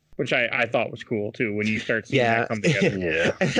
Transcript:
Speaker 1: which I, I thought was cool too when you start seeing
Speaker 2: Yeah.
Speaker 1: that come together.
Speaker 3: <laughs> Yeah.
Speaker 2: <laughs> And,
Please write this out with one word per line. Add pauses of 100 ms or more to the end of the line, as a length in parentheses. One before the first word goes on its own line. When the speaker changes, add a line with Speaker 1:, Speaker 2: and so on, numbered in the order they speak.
(160)
Speaker 1:
which
I,
I
thought
was
cool
too
when
you
start
seeing
Speaker 2:
Yeah.
Speaker 1:
that
come
together.
Speaker 3:
<laughs>
Yeah.
Speaker 2:
<laughs>
And,